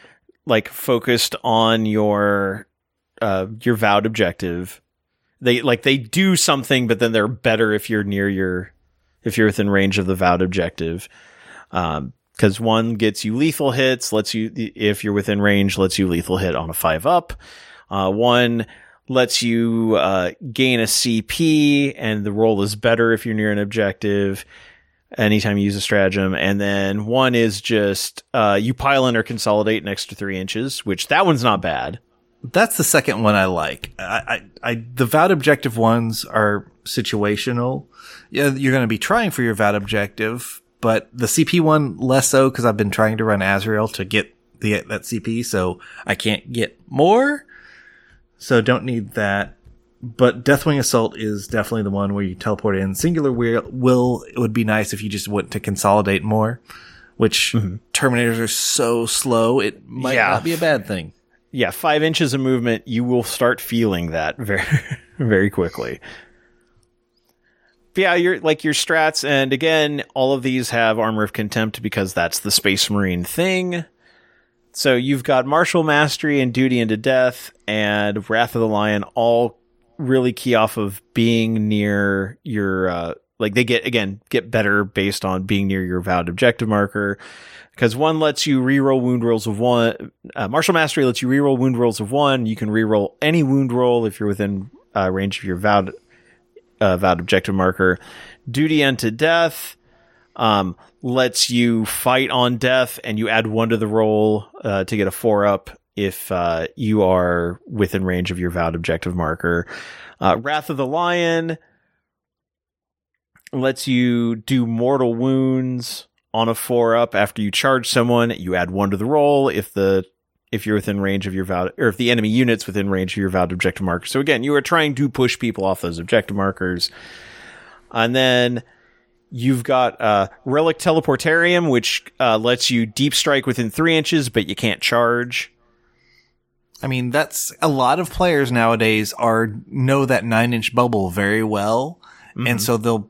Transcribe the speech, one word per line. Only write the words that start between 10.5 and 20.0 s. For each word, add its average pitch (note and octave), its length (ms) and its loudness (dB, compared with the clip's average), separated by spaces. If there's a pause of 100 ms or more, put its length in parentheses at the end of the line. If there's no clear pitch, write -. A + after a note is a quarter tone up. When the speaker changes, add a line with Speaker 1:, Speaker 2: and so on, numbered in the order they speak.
Speaker 1:
Um, D2+ 420 -4 (260)
'cause G#2 200 2
one A2+ 360 0
gets G#2+ 300 -2
you A2 120 -4
lethal C#3+ 360 0
hits, C3 400 0
lets G#2+ 220 -2
you, A2+ 220 -4
if G#2 480 -2
you're G#2 80 -2
within G2+ 280 -2
range, G2+ 380 2
lets F#2+ 200 0
you F#2+ 100 2
lethal F2 300 -2
hit F2 180 -2
on D#2+ 140 -6
a D#2+ 40 -10
five E2 320 -2
up. E3+ 280 0 (560)
Uh, G2 200 -2
one A#2 560 2 (420)
lets B2+ 340 0
you, A#2 540 0
uh, F2+ 360 0 (200)